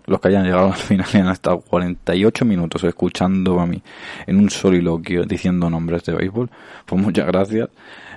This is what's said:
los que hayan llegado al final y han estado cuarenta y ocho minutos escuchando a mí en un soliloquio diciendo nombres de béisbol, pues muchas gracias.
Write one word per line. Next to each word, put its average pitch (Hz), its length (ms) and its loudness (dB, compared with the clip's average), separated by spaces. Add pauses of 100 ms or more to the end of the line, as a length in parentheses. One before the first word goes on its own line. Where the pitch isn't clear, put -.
los 185 140 0
que - 80 0
hayan 98 160 2
llegado 92 240 2
al 92 60 -2
final 95 380 -2
y 104 60 4
han 92 100 4
estado 90 320 -2
cuarenta 90 540 -2
y 95 100 2
ocho 113 200 0
minutos 90 400 0
escuchando 90 760 0
a 87 60 0
mí 87 160 -4 (440)
en 95 120 2
un 101 120 6
soliloquio 87 720 0
diciendo 90 440 -2
nombres 82 360 -2
de 85 100 -4
béisbol, 98 360 -4 (360)
pues 92 160 0
muchas 98 240 0
gracias. 101 420 0 (480)